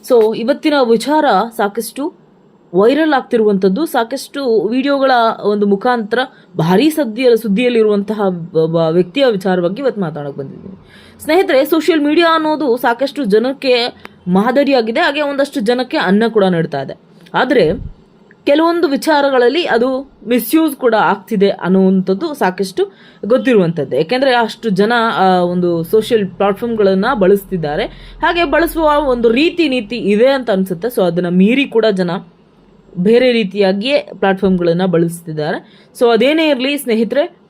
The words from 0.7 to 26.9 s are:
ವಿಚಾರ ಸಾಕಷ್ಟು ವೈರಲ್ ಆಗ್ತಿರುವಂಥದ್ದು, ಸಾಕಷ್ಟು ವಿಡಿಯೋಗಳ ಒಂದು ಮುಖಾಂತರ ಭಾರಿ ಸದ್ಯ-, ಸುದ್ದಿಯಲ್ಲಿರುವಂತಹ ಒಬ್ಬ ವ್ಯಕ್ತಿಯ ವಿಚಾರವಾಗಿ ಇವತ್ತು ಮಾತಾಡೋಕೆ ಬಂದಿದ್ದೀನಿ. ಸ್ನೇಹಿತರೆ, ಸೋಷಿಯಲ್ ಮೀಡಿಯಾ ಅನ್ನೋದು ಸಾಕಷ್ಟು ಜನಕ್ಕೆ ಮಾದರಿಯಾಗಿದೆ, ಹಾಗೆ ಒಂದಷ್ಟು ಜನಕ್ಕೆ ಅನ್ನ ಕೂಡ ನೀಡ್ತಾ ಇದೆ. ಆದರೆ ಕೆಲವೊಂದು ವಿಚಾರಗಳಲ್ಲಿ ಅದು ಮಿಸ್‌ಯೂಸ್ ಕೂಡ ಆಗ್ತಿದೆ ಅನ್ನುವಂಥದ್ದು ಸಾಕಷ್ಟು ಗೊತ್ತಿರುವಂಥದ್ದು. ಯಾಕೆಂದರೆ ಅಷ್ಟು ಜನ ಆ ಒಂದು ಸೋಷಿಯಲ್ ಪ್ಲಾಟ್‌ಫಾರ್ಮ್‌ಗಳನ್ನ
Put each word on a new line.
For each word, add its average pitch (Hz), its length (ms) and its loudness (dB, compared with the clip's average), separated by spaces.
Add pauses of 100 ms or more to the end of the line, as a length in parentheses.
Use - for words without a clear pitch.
ವಿಚಾರ 277 360 2 (320)
ಸಾಕಷ್ಟು 226 560 -6 (600)
ವೈರಲ್ 285 380 2
ಆಗ್ತಿರುವಂಥದ್ದು, 208 720 0
ಸಾಕಷ್ಟು 247 800 -2
ವಿಡಿಯೋಗಳ 269 440 0 (300)
ಒಂದು 208 240 0
ಮುಖಾಂತರ 226 540 0 (380)
ಭಾರಿ 190 320 2
ಸದ್ಯ-, 247 480 0
ಸುದ್ದಿಯಲ್ಲಿರುವಂತಹ 214 840 0 (320)
ಒಬ್ಬ 160 220 0
ವ್ಯಕ್ತಿಯ 175 500 0
ವಿಚಾರವಾಗಿ 190 560 -2
ಇವತ್ತು 226 200 -4
ಮಾತಾಡೋಕೆ 147 360 -8
ಬಂದಿದ್ದೀನಿ. - 420 -16 (440)
ಸ್ನೇಹಿತರೆ, 311 420 2
ಸೋಷಿಯಲ್ 320 360 0
ಮೀಡಿಯಾ 330 340 2
ಅನ್ನೋದು 311 420 -2
ಸಾಕಷ್ಟು 269 460 -2
ಜನಕ್ಕೆ 247 720 0 (320)
ಮಾದರಿಯಾಗಿದೆ, 240 720 2
ಹಾಗೆ 302 220 0
ಒಂದಷ್ಟು 285 380 -4
ಜನಕ್ಕೆ 247 380 -2
ಅನ್ನ 202 320 2
ಕೂಡ 220 140 2
ನೀಡ್ತಾ 165 380 -2
ಇದೆ. 131 120 -10 (400)
ಆದರೆ 233 580 0 (540)
ಕೆಲವೊಂದು 330 420 2
ವಿಚಾರಗಳಲ್ಲಿ 277 800 0
ಅದು 254 460 -2 (160)
ಮಿಸ್‌ಯೂಸ್ 311 480 0
ಕೂಡ 226 200 0
ಆಗ್ತಿದೆ 196 540 0
ಅನ್ನುವಂಥದ್ದು 190 840 0
ಸಾಕಷ್ಟು 196 580 -4 (340)
ಗೊತ್ತಿರುವಂಥದ್ದು. 196 720 0
ಯಾಕೆಂದರೆ 247 400 0
ಅಷ್ಟು 226 340 -2
ಜನ 202 240 0 (220)
ಆ 185 260 2
ಒಂದು 175 420 -2
ಸೋಷಿಯಲ್ 220 440 0
ಪ್ಲಾಟ್‌ಫಾರ್ಮ್‌ಗಳನ್ನ 202 880 0